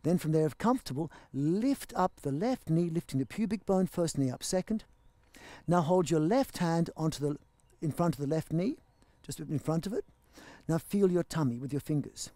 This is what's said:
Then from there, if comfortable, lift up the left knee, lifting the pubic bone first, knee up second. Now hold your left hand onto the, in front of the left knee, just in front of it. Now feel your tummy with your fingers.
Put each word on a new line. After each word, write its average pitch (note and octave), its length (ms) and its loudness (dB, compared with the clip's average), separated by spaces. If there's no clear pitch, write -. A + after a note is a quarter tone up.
Then E3+ 160 2
from D#3 140 0
there, D#3 140 4
if D3 120 -4
comfortable, F#3 520 0
lift F#3 640 0
up F#3 260 0
the C#3 100 -2
left G#3 380 -2
knee, E3+ 200 2
lifting D#3+ 280 -4
the C3 80 0
pubic G#3+ 400 -4
bone F#3+ 200 4
first, E3+ 300 -2
knee C3+ 140 2
up - 120 -8
second. F#3+ 420 -2
Now F3 140 4
hold F3 300 2
your D#3+ 100 4
left A3 380 2
hand E3+ 380 2
onto D#3+ 240 -2
the, D3 160 -2
in D#3+ 100 -2
front E3+ 240 2
of - 60 -8
the C#3+ 60 -2
left D#3 260 -2
knee, F#3 240 0
just - 180 -10
in D3+ 180 -4
front D#3+ 280 -2
of G3 60 -4
it. E4+ 120 -4
Now D#3+ 100 2
feel G3 320 2
your F3 140 2
tummy C3 340 0
with C3 140 -6
your C#3+ 80 -2
fingers. - 560 -4